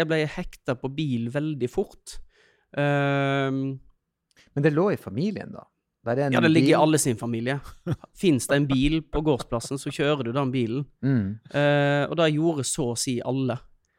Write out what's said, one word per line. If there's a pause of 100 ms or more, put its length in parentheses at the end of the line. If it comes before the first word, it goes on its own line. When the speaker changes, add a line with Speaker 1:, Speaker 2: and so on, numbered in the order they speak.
Speaker 1:
jeg
ble
hekta
på
bil
veldig
fort. (580)
Ehm, (760)
Speaker 2:
Men
det
lå
i
familien
da? (420)
Der
er
en
Speaker 1:
Ja,
det
ligger
i
Speaker 2:
bil.
Speaker 1:
alle
sin
familie. (260)
<laughs>
Finnes
det
en
bil
på
gårdsplassen,
så
kjører
du
den
bilen. (180)
Speaker 2:
Mm. (160)
Speaker 1:
Eh,
og
det
gjorde
så
å
si
alle, (380)